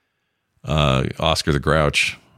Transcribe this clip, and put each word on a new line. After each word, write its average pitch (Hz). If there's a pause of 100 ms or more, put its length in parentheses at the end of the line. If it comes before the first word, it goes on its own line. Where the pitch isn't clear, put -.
(640)
Uh, 71 (120)
Oscar 80
the 71
Grouch, 73 (220)